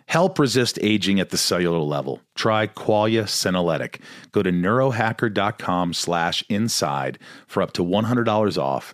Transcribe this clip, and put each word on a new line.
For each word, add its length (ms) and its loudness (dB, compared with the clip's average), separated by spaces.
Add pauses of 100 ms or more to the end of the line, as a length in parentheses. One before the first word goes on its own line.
Help 320 2
resist 440 2
aging 380 2
at 100 -2
the 80 -2
cellular 400 2
level. 420 -4 (140)
Try 320 2
Qualia 560 0
Senolytic. 760 -2 (320)
Go 100 2
to 100 2
neurohacker 800 0
dot 260 -2
com 360 -2
slash 560 -2
inside 680 -2 (280)
for 160 -2
up 120 -2
to 80 -2
one 220 2
hundred 200 0
dollars 340 2
off 360 -2